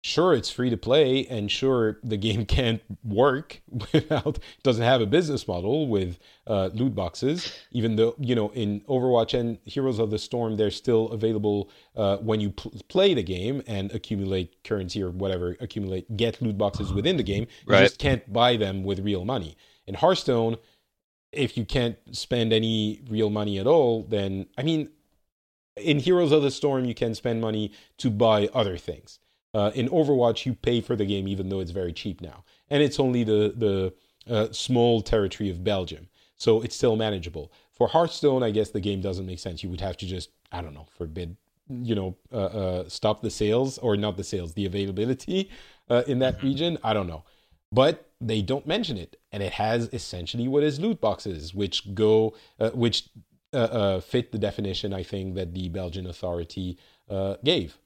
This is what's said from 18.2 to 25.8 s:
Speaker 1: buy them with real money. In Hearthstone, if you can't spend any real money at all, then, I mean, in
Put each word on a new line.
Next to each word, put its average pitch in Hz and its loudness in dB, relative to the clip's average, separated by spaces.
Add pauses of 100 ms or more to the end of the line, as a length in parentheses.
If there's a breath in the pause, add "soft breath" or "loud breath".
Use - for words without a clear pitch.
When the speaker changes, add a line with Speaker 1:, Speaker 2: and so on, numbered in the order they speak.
Speaker 1:
buy 120 4
them 98 -2
with 98 -2
real 98 -2
money. 101 -6 (300 soft breath)
In 95 -2
Hearthstone, 117 4 (720 soft breath)
if 139 -2
you 117 -2
can't 120 0 (140)
spend 117 0
any 110 2
real 107 2
money 104 -2
at 98 0
all, 123 4
then, 98 -2 (100)
I 127 -4
mean, 156 0 (880)
in 143 2